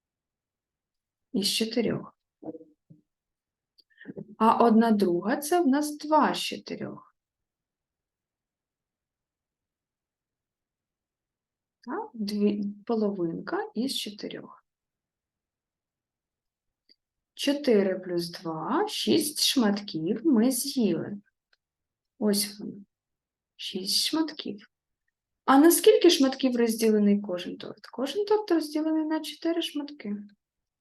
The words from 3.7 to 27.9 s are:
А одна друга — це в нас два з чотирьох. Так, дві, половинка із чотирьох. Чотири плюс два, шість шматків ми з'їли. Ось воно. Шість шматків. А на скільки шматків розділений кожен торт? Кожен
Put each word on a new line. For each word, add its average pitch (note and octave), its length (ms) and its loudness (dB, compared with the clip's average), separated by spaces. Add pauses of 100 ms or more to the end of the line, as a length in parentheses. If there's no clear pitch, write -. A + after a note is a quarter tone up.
А A#3 280 4
одна A3+ 260 6
друга — G3+ 460 0
це F4 240 0
в F4 60 2
нас D4 300 0
два D4 360 2
з E3+ 80 -4
чотирьох. - 760 -10 (4000)
Так, G4 320 -8
дві, G#3 500 -2 (220)
половинка G3+ 880 -4
із B3+ 240 -4
чотирьох. - 680 -14 (2750)
Чотири G#3 680 2
плюс F3 300 -4
два, E3+ 580 -4
шість - 560 0
шматків G3+ 840 0
ми B3+ 260 4
з'їли. G#3 680 -2 (1000)
Ось G#3 400 -2
воно. - 140 -12 (840)
Шість - 500 -4
шматків. D4+ 640 -4 (760)
А C4+ 120 6
на D#4+ 140 8
скільки F4+ 380 6
шматків C4 460 2
розділений G#3+ 680 4
кожен F3+ 360 -8
торт? - 300 -16
Кожен D#4 380 -4